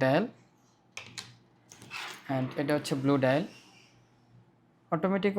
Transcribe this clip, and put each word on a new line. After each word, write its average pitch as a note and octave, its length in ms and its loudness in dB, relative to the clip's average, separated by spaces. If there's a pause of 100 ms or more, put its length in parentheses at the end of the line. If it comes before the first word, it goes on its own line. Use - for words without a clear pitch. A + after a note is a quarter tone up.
ডায়াল D3 220 4 (2000)
and B2+ 120 0 (140)
এটা C#3+ 160 -2
হচ্ছে D3 160 -4 (100)
ব্লু C#3 120 4 (100)
ডায়াল। C#3 180 4 (1500)
অটোমেটিক F#3+ 440 0